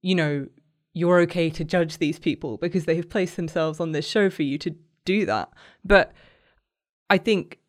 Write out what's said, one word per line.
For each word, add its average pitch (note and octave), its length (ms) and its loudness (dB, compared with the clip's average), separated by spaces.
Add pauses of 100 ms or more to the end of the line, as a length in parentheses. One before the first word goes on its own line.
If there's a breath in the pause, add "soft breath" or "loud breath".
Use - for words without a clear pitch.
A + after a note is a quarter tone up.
you F#3 120 0
know, D3 320 0 (460)
you're F3 280 4
okay F3 280 0
to D#3+ 160 -6
judge D#3+ 320 -2
these D#3 220 -2
people C#3 400 -4
because E3+ 260 -2
they D#3+ 120 0
have E3 120 -6
placed F#3 280 -4
themselves D#3+ 440 -4
on E3 120 -4
this D3 140 -4
show G3+ 220 2
for F3+ 140 -4
you C#3 160 -2
to D#3 160 -6 (320)
do F#3+ 180 2
that. G#2 240 -2 (340 soft breath)
But F#3+ 300 4 (960 soft breath)
I G#3 80 6
think F#3+ 420 0 (100)